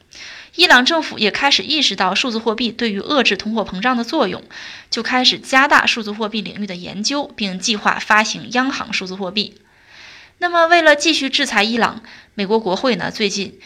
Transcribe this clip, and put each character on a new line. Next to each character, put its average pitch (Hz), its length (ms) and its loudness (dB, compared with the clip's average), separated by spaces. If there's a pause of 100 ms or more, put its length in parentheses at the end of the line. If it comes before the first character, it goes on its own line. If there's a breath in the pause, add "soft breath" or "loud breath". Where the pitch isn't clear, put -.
(560 loud breath)
伊 349 100 4
朗 254 180 8
政 330 180 2
府 - 160 -8
也 208 120 2
开 277 200 0
始 254 120 2
意 277 180 0
识 - 160 0
到 185 180 2
数 233 160 -2
字 220 60 -2
货 220 180 -2
币 233 160 -2
对 226 220 -2
于 196 80 -4
遏 277 220 0
制 202 160 0
通 220 160 -6
货 208 100 0
膨 185 160 -8
胀 254 160 0
的 233 80 -2
作 240 240 0
用， 170 140 -8 (480 loud breath)
就 233 120 -4
开 254 220 0
始 254 140 2
加 269 280 2
大 294 200 4
数 233 160 -2
字 208 100 -6
货 214 160 -4
币 214 140 -4
领 - 140 -10
域 208 100 -6
的 180 100 -8
研 175 260 -10
究， 285 320 -4
并 185 240 -4
计 214 160 0
划 208 240 -2
发 214 240 4
行 208 300 -6
央 254 180 0
行 - 220 -8
数 190 140 -4
字 185 80 -10
货 190 160 -8
币。 208 280 -6 (840 loud breath)
那 349 60 0
么 339 200 4
为 339 120 4
了 302 160 6
继 302 160 0
续 269 160 0
制 277 160 0
裁 214 200 2
伊 233 120 -2
朗， - 260 0 (300 loud breath)
美 202 140 -4
国 220 120 2
国 180 160 0
会 233 220 0
呢， 160 140 -4
最 208 180 -2
近 196 380 -6